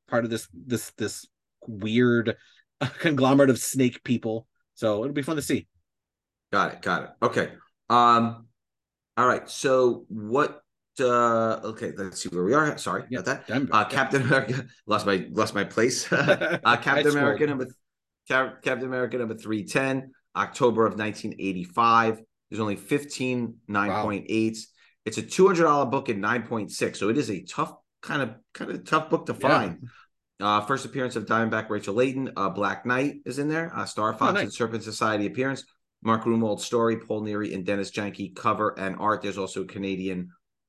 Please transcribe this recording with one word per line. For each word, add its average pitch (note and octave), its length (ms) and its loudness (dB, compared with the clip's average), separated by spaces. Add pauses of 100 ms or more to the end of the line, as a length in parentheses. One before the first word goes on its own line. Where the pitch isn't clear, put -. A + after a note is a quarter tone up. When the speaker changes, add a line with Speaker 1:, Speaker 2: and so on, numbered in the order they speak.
Speaker 1:
part A#2 180 0
of A2+ 60 -4
this, A2 220 -4
this, - 380 -6
this - 360 -6 (400)
weird A2+ 680 2 (460)
<laughs> - 180 -4
conglomerate C#3 500 6
of A#2+ 100 4
snake B2+ 440 0
people. A2+ 440 -2 (280)
So G#2+ 280 0
it'll C#3+ 100 -4
be C#3+ 80 -2
fun D#3+ 140 -2
to C#3+ 60 -2
see. C#3 260 -2 (840)
Speaker 2:
Got F#2+ 220 2
it. - 80 -18
Got E2+ 220 -2
it. - 60 -14 (120)
Okay. A#2 280 0 (400)
Um, A#2 580 4 (680)
all B2 100 4
right. A#2 220 0
So B2+ 580 2
what? A2 540 -2 (380)
Uh, A#2+ 640 2
okay. A2 320 -8
Let's F#2+ 280 -10
see F#2+ 60 -8
where F2 140 -2
we G#2 100 4
are. D3+ 240 2
Sorry F#2+ 320 -4
Speaker 1:
Yeah, A#2+ 100 -6
Speaker 2:
about B2+ 260 -4
that. G#2 80 -6
Speaker 1:
Diamondback. C3+ 200 -2
Speaker 2:
Uh, G#2 120 4
Captain C3+ 360 0
America B2+ 440 0 (100)
<laughs> - 120 -20
lost G#2 180 0
my, F#2+ 260 2
lost G2+ 220 0
my G2+ 100 0
place. - 440 0
<laughs> - 40 -8
Uh, D#3 500 2
Speaker 1:
<laughs> - 20 -4 (180)
Speaker 2:
Captain D3 260 2
Speaker 1:
I - 40 4
Speaker 2:
America C#3+ 320 2
Speaker 1:
scrolled. D3 60 2
Speaker 2:
number, C3 180 -4 (600)
Cap-, C3 340 0
Captain C3 260 -2
America B2+ 300 -4
number A2+ 180 -4
three G#2+ 300 -4
ten, C3+ 460 -2 (240)
October A2 500 2
of G2 120 0
nineteen G#2+ 420 -6
eighty-five. A2 840 2 (280)
There's G2+ 120 -4
only G#2 160 -2
fifteen, B2+ 800 -4 (120)
nine G2+ 240 0 (100)
point G#2 280 -2
eight. A2 260 2
Speaker 1:
Wow. - 240 -16 (260)
Speaker 2:
It's A2+ 120 -4
a A2 40 0
two F#3 260 4
hundred E3+ 160 4
dollar D3 240 4
book B2+ 200 -2
in G#2 140 -2
nine A2+ 220 0
point A2 280 -6
six. - 280 -4
So G2 100 0
it B2 80 2
is B2 120 0
a F2+ 140 -6
tough D3+ 300 -6 (280)
kind D3 200 -4
of, A#2 140 -6 (180)
kind - 180 -10
of - 140 -10
tough D#3 240 0
book D#3+ 160 0
to A#2+ 80 -4
Speaker 1:
Yeah. A2+ 60 -12 (100)
Speaker 2:
find. A#2+ 380 0 (520)
Uh, G#2 220 2
first C3 240 -2
appearance B2 320 -6
of G#2 80 -6
Diamondback, A2+ 440 0
Rachel G#2 240 -4
Layton. C3 440 0
Uh, F#2+ 120 0
Black G2 360 -2
Knight C3 300 0 (100)
is B2 120 -8
in C#3+ 120 -2
there. E3 260 -4
Uh, G#2 100 -6
Star G#2+ 280 -2
Speaker 1:
Oh, A2+ 40 -14
Speaker 2:
Fox A#2 160 2
Speaker 1:
nice. G3 100 0
Speaker 2:
and G#2 100 -6
Serpent A2+ 300 -4
Society G#2+ 420 -2
appearance. B2+ 400 -4 (380)
Mark A2+ 200 2
Gruenwald A2+ 380 0
story, A#2 360 2
Paul A2 240 -6
Neary G#2 320 -4
and F#2 100 -6
Dennis G2 280 -2
Janke G2 440 -8
cover G#2+ 440 0
and F#2+ 180 -4
art. G#2 240 0
There's G2 160 -6
also F#2+ 240 -6
a F2+ 60 -8
Canadian F#2 600 -6 (400)